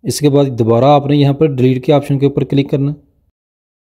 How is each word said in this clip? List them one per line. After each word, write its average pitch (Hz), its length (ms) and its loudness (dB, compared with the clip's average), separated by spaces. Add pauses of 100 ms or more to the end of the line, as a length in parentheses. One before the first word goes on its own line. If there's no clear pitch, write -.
इसके 147 260 -2
बाद 139 240 0
दोबारा 117 360 2
आपने 143 280 2
यहाँ 143 160 2
पर 143 200 0
डिलीट 127 320 0
के 156 80 0
ऑप्शन 143 260 0
के 143 60 0
ऊपर 139 180 -2
क्लिक 139 260 -2
करना। 143 240 -2 (1000)